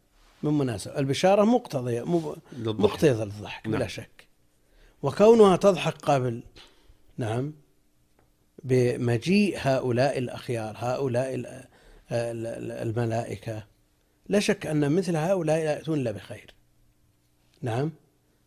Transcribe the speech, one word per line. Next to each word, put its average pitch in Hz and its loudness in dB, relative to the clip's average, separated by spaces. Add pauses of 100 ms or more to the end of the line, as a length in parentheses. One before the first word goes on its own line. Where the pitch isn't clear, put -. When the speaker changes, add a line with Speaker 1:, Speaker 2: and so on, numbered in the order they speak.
(440)
Speaker 1:
من 151 2
مناسبة. 131 -4
البشارة 185 2
مقتضية، 127 0
مب-، 160 -2 (180)
Speaker 2:
للضحك. 113 -6
Speaker 1:
مقتضية 147 2
للضحك 104 -12
Speaker 2:
نعم. 110 -2
Speaker 1:
بلا 117 -2
شك، - -16 (760)
وكونها 208 8
تضحك 165 2
قبل، 127 0 (760)
نعم، 127 -4 (1080)
بمجيء 127 2
هؤلاء 131 0
الأخيار، 117 -8
هؤلاء 127 -2
ال-، 123 -6
ال-، 127 -16 (440)
ال-، 117 -6
الملائكة، 113 -4 (640)
لا 202 4
شك 190 -2
أن 147 0
مثل 175 0
هؤلاء 170 0
لا 156 0
يأتون 151 -2
إلا 120 -2
بخير. - -14 (1080)
نعم، 127 -4 (560)